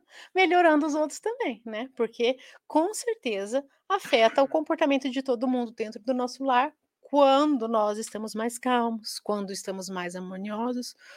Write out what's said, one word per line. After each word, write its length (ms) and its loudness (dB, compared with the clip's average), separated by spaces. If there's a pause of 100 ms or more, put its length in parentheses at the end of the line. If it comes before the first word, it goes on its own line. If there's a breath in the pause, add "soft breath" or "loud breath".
(360 loud breath)
melhorando 500 6
os 80 -2
outros 260 -2
também, 460 -4
né? 300 -8
Porque, 420 -2 (300 loud breath)
com 260 0
certeza, 720 -4 (240)
afeta 540 4
o 40 2
comportamento 640 0
de 140 -6
todo 240 -2
mundo 240 -2
dentro 320 -10
do 100 -2
nosso 300 -4
lar 280 2 (440)
quando 520 6
nós 320 0
estamos 340 -8
mais 240 -4
calmos, 600 -2
quando 340 -6
estamos 360 -8
mais 260 -8
harmoniosos, 800 -8 (220 loud breath)